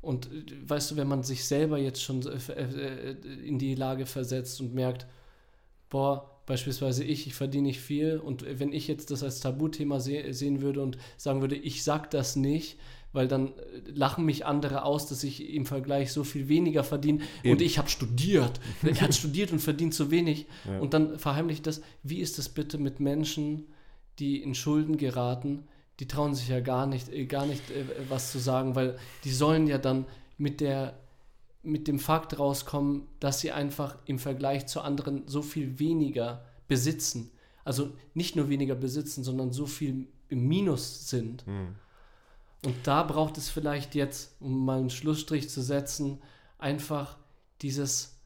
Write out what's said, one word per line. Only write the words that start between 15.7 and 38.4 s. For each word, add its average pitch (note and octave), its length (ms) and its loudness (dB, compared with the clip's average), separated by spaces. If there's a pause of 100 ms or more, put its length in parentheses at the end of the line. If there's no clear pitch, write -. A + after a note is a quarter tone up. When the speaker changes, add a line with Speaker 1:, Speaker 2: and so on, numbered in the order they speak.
Speaker 1:
so D3 140 0
viel C3+ 240 -4
weniger D3+ 340 6
verdiene D3 380 2 (220)
Speaker 2:
Eben. B2 100 10
Speaker 1:
und D3 80 8
ich - 160 4
hab - 120 2
studiert. C3 720 4 (120)
Speaker 2:
<laughs> - 120 -4
Speaker 1:
Er - 180 6
hat G3 140 6
studiert E3+ 380 2
und D3+ 60 4
verdient D#3 340 2
so D3+ 180 2
wenig. E3 360 4 (200)
Speaker 2:
Ja. G2 120 -2
Speaker 1:
Und C#3 140 0
dann D#3 260 4
verheimliche D#3 380 0
ich D#3 40 -10
das. D#3 200 -4 (200)
Wie D#3+ 180 -4
ist - 200 -2
das C3+ 100 -6
bitte D#3 300 -4
mit C3+ 200 -2
Menschen, D3+ 680 0 (520)
die C#3 220 0
in C3+ 140 -4
Schulden D3+ 420 2
geraten? B2+ 680 -2 (320)
Die B2+ 80 -8
trauen D3 260 0
sich B2 160 -2
ja C3 100 2
gar B2+ 280 2
nicht, C3 260 -2
äh, C#3 140 -4
gar C#3 180 0
nicht, - 240 -4
äh, C3+ 160 -4 (240)
was C3 220 -2
zu C3 80 -4
sagen, C3 360 2
weil B2+ 220 2 (260)
die C3+ 80 -2
sollen D3+ 360 6
ja C#3+ 100 2
dann C3 300 2 (320)
mit D3 200 0
der, C3+ 380 0 (640)
mit D3+ 260 -2
dem C#3+ 120 2
Fakt D#3 400 0
rauskommen, C#3+ 640 0 (160)
dass C#3 220 0
sie - 100 -2
einfach C#3+ 440 -2 (100)
im C3+ 120 -2
Vergleich C3+ 480 0
zu - 160 -4
anderen C#3+ 460 -2
so C#3+ 160 -2
viel C#3 340 -4
weniger B2+ 640 2 (240)
besitzen. B2+ 600 0 (340)
Also C#3 280 0 (240)
nicht F3 200 -2
nur C#3+ 140 4